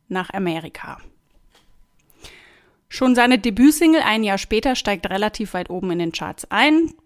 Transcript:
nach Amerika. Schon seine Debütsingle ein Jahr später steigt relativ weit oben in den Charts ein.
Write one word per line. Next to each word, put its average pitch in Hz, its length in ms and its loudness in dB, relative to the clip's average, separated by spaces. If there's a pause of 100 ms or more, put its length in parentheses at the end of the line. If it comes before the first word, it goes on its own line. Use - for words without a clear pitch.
nach 185 220 -6
Amerika. 170 640 -8 (1900)
Schon 254 280 0
seine 247 240 4
Debütsingle 285 640 4
ein 220 200 0
Jahr 196 140 0
später 226 380 -2
steigt 202 340 -4
relativ 202 460 -4
weit 180 160 -6
oben 185 180 -6
in 170 80 -2
den 170 140 -2
Charts - 400 -10
ein. 302 420 2 (120)